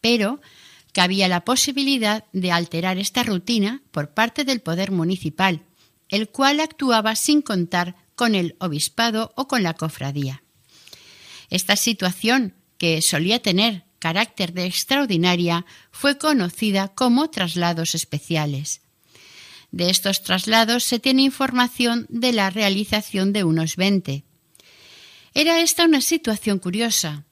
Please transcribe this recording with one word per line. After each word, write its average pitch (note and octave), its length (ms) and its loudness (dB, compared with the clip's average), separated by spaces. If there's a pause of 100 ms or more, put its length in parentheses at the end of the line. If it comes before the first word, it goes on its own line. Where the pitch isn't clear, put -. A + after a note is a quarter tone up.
Pero A#3 400 0 (520)
cabía F#3 360 2
la F3 160 0
posibilidad B3+ 880 0
de F3+ 180 -2
alterar E3+ 480 0
esta G#3 240 -2
rutina A3 600 -2 (100)
por D3 220 -6
parte A#3 280 -2
del B3+ 200 -2
poder F3+ 280 -4
municipal, F3+ 720 0 (460)
el G#3+ 200 -2
cual C#4 300 0
actuaba A#3+ 560 0
sin D4+ 260 2
contar F3+ 540 -2 (220)
con A#3 180 2
el F3+ 240 -2
obispado G#3+ 760 -2
o C4+ 100 -6
con B3 160 0
la E3 120 -2
cofradía. C#3 680 -6 (1080)
Esta F#3 260 0
situación, G#3+ 800 0 (240)
que D#3+ 240 0
solía F3+ 400 0
tener G3 420 0 (140)
carácter F3 560 -4
de F3+ 100 -4
extraordinaria, F3+ 1000 0 (240)
fue C#4 260 0
conocida G#3 720 0
como B3+ 400 2
traslados E3+ 680 -2
especiales. D3+ 840 -4 (920)
De F3 200 -2
estos G3 320 0
traslados A3 600 2
se - 160 -2
tiene C4 240 4
información B3 840 0
de A#3+ 240 0
la G3+ 160 2
realización G3+ 880 0
de G3+ 100 0
unos D#3+ 320 0
veinte. F3+ 480 0 (1120)
Era E4 260 4
esta E4+ 240 2
una D#4 160 6
situación G#3+ 580 0
curiosa. F3+ 720 -2